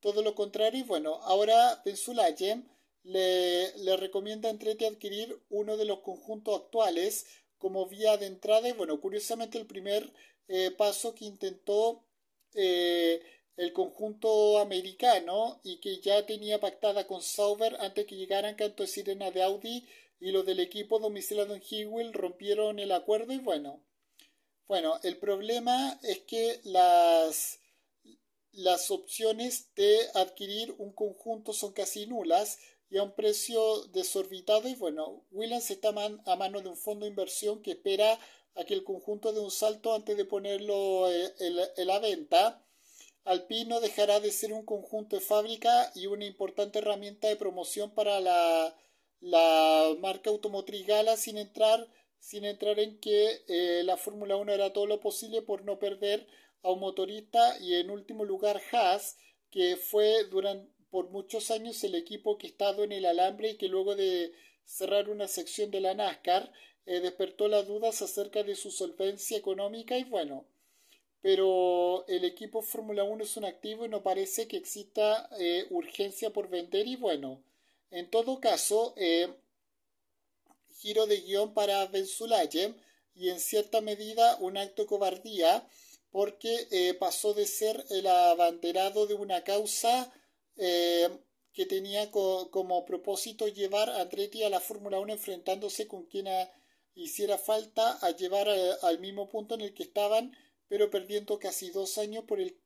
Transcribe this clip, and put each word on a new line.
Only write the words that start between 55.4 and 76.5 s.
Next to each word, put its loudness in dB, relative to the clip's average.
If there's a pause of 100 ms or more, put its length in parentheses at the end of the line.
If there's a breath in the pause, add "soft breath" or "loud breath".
por -6
no -4
perder -2 (360 soft breath)
a 0
un 0
motorista, 0
y 0
en 0
último -8
lugar 0 (100)
Haas, 2 (340 soft breath)
que 2
fue 4
duran-, -4 (180)
por -4
muchos -8
años -4
el -2
equipo -2
que -14
ha -14
estado 0
en -6
el -4
alambre 2
y -10
que -4
luego 0
de 0 (320 loud breath)
cerrar -2
una -6
sección -6
de -4
la 0
nascar, 0 (340 loud breath)
eh, -2
despertó -2
las 2
dudas -2
acerca -4
de -4
su -10
solvencia -4
económica -4
y -4
bueno, -6 (720 soft breath)
pero 4
el 0
equipo -4
Fórmula -4
uno -6
es -8
un -6
activo -8
y -8
no -6
parece -2
que -6
exista, -2 (100)
eh, 0
urgencia -4
por -4
vender -2